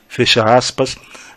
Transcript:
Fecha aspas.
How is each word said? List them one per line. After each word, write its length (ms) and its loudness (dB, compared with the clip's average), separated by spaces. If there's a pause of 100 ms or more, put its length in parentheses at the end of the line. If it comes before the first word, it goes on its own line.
Fecha 360 0
aspas. 520 0 (400)